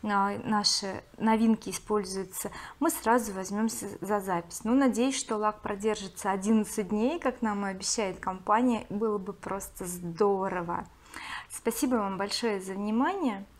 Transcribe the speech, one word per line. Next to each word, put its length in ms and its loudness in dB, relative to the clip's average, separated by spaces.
а, 400 2
наши 600 0
новинки 520 4
используются, 800 -4
мы 120 2
сразу 420 2
возьмемся 540 -2
за 200 0
запись. 440 -4
Ну, 120 4
надеюсь, 420 4
что 200 -2
лак 240 0
продержится 720 -4
одиннадцать 580 2
дней, 300 2
как 220 -2
нам 240 0
и 60 -2
обещает 480 -2
компания. 680 2
Было 280 0
бы 160 -6
просто 520 -8
здорово. 1000 0
Спасибо 460 0
вам 220 0
большое 420 0
за 140 -6
внимание. 720 0